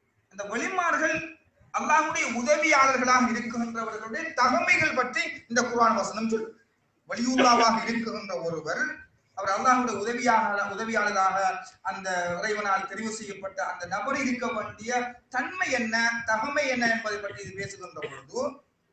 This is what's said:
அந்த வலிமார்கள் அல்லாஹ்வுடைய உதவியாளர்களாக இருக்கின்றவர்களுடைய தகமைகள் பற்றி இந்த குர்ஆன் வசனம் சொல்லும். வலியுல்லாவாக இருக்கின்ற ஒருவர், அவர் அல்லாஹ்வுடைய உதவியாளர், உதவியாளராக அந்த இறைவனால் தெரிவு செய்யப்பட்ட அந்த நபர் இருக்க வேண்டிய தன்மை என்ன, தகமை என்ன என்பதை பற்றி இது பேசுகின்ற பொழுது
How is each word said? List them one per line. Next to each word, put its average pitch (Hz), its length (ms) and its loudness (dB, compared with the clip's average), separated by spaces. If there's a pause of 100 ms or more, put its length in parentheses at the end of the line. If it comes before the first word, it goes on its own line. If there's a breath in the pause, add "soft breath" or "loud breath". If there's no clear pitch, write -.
(300)
அந்த 196 140 -12
வலிமார்கள் 320 880 -2 (440)
அல்லாஹ்வுடைய 311 540 2
உதவியாளர்களாக 254 1000 4
இருக்கின்றவர்களுடைய 226 1000 -4
தகமைகள் 294 640 4
பற்றி 254 280 0 (260)
இந்த 240 140 2
குர்ஆன் 233 320 4
வசனம் 214 340 -2
சொல்லும். - 300 -4 (500)
வலியுல்லாவாக 240 720 6
இருக்கின்ற 214 580 -4
ஒருவர், 160 560 -2 (380)
அவர் 196 260 0
அல்லாஹ்வுடைய 247 360 4
உதவியாளர், 214 760 0
உதவியாளராக 202 680 0 (440 loud breath)
அந்த 185 560 -4
இறைவனால் 202 500 -2
தெரிவு 214 200 -6
செய்யப்பட்ட 196 560 -8
அந்த 180 220 -8
நபர் 208 300 -4
இருக்க 247 300 -2
வேண்டிய 240 840 -6
தன்மை 339 420 -4
என்ன, 233 560 0
தகமை 277 420 0
என்ன 240 220 2
என்பதை 214 280 -2
பற்றி 202 240 -10
இது 185 140 -12
பேசுகின்ற 175 520 -10
பொழுது 233 520 -6 (320)